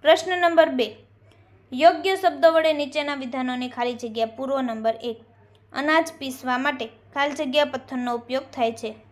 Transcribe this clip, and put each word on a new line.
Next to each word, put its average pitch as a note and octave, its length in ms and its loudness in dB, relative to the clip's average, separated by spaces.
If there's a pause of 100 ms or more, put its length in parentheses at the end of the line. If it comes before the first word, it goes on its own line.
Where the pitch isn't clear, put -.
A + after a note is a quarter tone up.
પ્રશ્ન E4 340 4
નંબર E4 400 4
બે, A3+ 100 0 (840)
યોગ્ય E4 440 4
શબ્દો E4 380 4
વડે D#4+ 200 2
નીચેના C#4+ 520 -4
વિધાનોની B3+ 500 -6
ખાલી A#3+ 280 -4
જગ્યા A3+ 340 -4
પૂરો. C4+ 240 -2
નંબર A3+ 400 -2
એક, A#3 180 -8 (540)
અનાજ D#4 340 2 (120)
પીસવા B3+ 460 -4
માટે B3+ 260 -4 (220)
ખાલી C#4+ 280 -2
જગ્યા D4 320 0
પથ્થરનો B3 480 -6
ઉપયોગ C4 340 -6
થાય A#3 260 -2
છે A3 140 -10 (160)